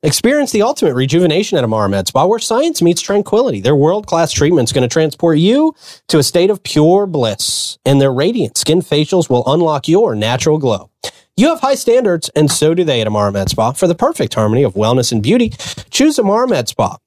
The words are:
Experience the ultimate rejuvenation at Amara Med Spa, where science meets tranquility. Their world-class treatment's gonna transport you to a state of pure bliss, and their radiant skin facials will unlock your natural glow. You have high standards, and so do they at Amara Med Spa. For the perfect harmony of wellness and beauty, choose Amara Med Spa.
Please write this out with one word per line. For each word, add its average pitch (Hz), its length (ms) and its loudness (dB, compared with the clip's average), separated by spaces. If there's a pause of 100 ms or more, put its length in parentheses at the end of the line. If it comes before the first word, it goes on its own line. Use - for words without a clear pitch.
Experience 196 480 0
the 208 100 0
ultimate 214 340 0
rejuvenation 160 640 0
at 131 60 0
Amara 110 260 0
Med 98 180 -2
Spa, - 180 0
where 214 140 0
science 285 420 -2
meets 170 200 2
tranquility. 202 580 0
Their 123 160 2
world-class 165 560 0
treatment's 147 400 2
gonna 127 160 0
transport 160 520 0
you 269 360 2 (320)
to 160 120 2
a 139 40 2
state 180 260 2
of 202 140 -2
pure 170 420 2
bliss, 127 800 -4
and 139 140 4
their 135 140 2
radiant 165 440 -2
skin 165 240 0
facials 156 480 -2
will 123 160 0
unlock 147 420 0
your 170 280 2
natural 123 420 0
glow. 123 320 -4 (480)
You 240 120 4
have 330 120 -4
high 269 140 0
standards, 226 600 0
and 151 160 2
so 156 220 2
do 180 100 0
they 139 180 0
at 107 60 -2
Amara 104 240 0
Med 98 180 -2
Spa. 113 220 0
For 175 160 0
the 170 80 2
perfect 233 380 -2
harmony 113 300 0
of 101 100 0
wellness 113 380 0
and 110 120 -2
beauty, 120 300 0 (360)
choose 285 300 0
Amara 220 280 0
Med 151 200 -2
Spa. - 400 -4